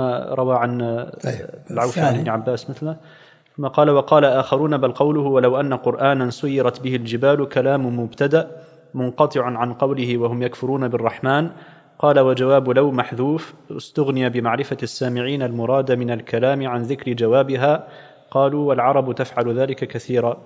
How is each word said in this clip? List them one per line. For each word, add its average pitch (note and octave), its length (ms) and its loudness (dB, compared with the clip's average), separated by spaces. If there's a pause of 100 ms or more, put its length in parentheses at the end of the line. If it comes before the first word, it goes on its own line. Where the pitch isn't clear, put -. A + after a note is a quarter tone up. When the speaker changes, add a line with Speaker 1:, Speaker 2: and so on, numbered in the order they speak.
(300)
Speaker 1:
روى B2+ 280 0
عن A#2+ 200 0 (460)
Speaker 2:
طيب. B2 260 -6 (220)
Speaker 1:
العوفي A#2+ 280 -2
عن D3+ 80 2
Speaker 2:
الثاني. B2+ 140 0
Speaker 1:
ابن D#3+ 80 -4
عباس A2+ 400 -4
مثله. D#3 280 -8 (600)
ثم C#3+ 100 -4
قال: D3+ 220 4
وقال C#3+ 360 6
آخرون: C#3 520 2
بل C3 140 2
قوله: D3 300 0
ولو C3 380 4
أن C#3 140 0
قرآنا B2+ 560 0
سيرت C3 520 -2
به B2+ 140 -4
الجبال، B2+ 540 0
كلام C3 500 0
مبتدأ C#3+ 520 0 (420)
منقطع C3 520 0
عن A#2+ 280 -4
قوله: B2 440 -2
وهم A#2+ 260 -2
يكفرون C3 440 -4
بالرحمن. C3 640 -2 (500)
قال: C#3+ 200 4
وجواب C3 500 4
لو C3+ 220 4
محذوف، C3 600 -2 (180)
استغني C3 580 -2
بمعرفة A#2+ 540 -2
السامعين B2 580 -4
المراد B2+ 500 0
من B2 200 0
الكلام B2 560 -2
عن B2 140 -4
ذكر B2+ 320 -6
جوابها. C3 720 2 (440)
قالوا: C#3 380 2
والعرب B2+ 460 2
تفعل A#2+ 440 -2
ذلك C3 280 -2
كثيرا. A#2 580 -2